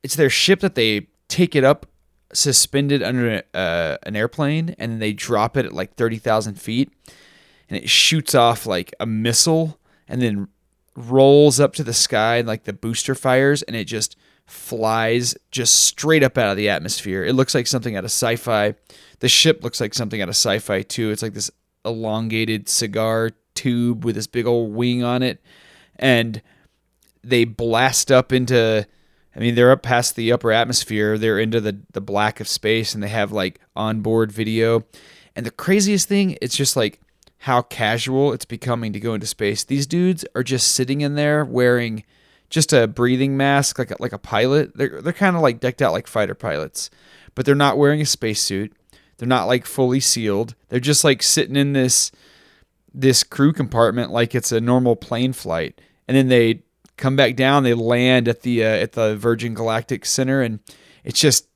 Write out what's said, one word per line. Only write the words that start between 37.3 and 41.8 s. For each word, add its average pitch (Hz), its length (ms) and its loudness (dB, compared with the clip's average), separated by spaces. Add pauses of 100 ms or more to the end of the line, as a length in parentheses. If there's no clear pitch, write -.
how 123 240 0
casual 120 720 -2
it's 120 120 -8
becoming 117 480 -6
to 101 80 -8
go 113 140 -4
into 107 120 -6
space. 104 380 -2
These 139 220 -2
dudes 175 380 0 (100)
are 131 80 -2
just 123 300 0
sitting 131 280 -2
in 143 160 -2
there 147 280 2
wearing 120 600 0 (460)